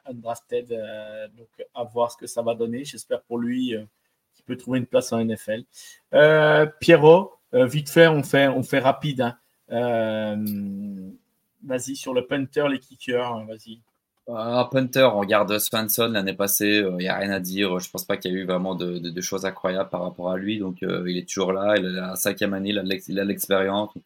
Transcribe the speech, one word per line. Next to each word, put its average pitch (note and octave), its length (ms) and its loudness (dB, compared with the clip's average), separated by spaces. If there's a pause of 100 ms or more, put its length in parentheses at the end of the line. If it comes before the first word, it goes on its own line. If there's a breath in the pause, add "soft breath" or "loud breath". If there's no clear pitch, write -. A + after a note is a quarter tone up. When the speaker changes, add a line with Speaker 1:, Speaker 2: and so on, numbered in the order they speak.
Speaker 1:
undrafted, A#2+ 680 -8
euh, G#2+ 580 -10
donc A2+ 200 -20 (240)
à B2 100 -6
voir A#2 280 0
ce - 60 -20
que - 100 -16
ça - 140 -6
va A#2 140 -2
donner. A#2 300 -4
J'espère A#2+ 380 -8
pour A#2 140 -8
lui, A#2+ 380 -2
euh, G#2+ 100 -8 (600)
peut B2 100 -6
trouver B2 220 -2
une A#2+ 80 -4
place B2+ 260 0
en A2+ 60 0
N A2+ 180 -2
F - 120 -14
L. A2 140 -4 (500 loud breath)
Euh, D3+ 520 6 (140)
Pierrot, E3+ 540 8 (200)
euh, B2+ 120 6
vite C#3+ 240 -4
fait, E3 180 8
on D3+ 160 4
fait, C#3 240 4
on B2+ 160 0
fait C#3 160 0
rapide, C3 420 0
hein. A#2 160 -2 (340)
Euh, A2 640 -2 (1300)
vas-y, C3 320 -6
sur C3 180 -10
le B2 120 0
punter, C#3 440 -2
les C3 100 -2
kickers, B2 540 -6
hein, A2 120 -10
vas-y. A2 360 -18 (480)
Speaker 2:
Euh, A#2+ 360 -2
punter, C3 380 2
on G#2+ 160 4
regarde G2+ 380 2
Swanson A2 540 -2
l'année G2 220 -2
passée, G#2 480 2
euh, F#2 200 -2
y F#2 60 -4
a F#2+ 100 -2
rien G2+ 140 -2
à G2 80 0
dire. F#2 400 -2
Je F2+ 100 -10
pense - 160 -10
pas G2+ 120 -2
qu'il F2+ 160 -4
y - 20 -2
a - 40 -2
eu F#2+ 60 -6
vraiment F#2 300 -2
de, F2 240 -4
de, E2+ 100 -8
de E2+ 120 -8
choses F#2+ 240 -6
incroyables F#2 440 -4
par F2+ 120 -6
rapport F2+ 300 -6
à F#2 60 -2
lui. G#2 220 -4
Donc, F#2 240 -6
euh, F#2 240 -4
il F2+ 100 -2
est F2+ 100 -8
toujours F#2 260 -2
là, G#2 240 2
il F#2 80 0
a F#2 220 -4
la F#2 80 -8
cinquième G2 380 -2
année, G2 160 -4
il G2+ 100 -2
a F#2+ 40 -4
de F#2 60 -4
l'ex-, F#2 180 -4
il F#2+ 120 -4
a G2 40 0
de G2 60 -2
l'expérience. G2 640 0
Donc, - 120 -18